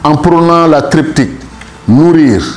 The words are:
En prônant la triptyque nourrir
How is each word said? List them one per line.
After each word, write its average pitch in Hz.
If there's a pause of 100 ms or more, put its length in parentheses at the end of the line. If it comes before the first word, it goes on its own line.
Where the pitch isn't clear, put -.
En 147
prônant 170
la 147
triptyque 139 (560)
nourrir 139 (140)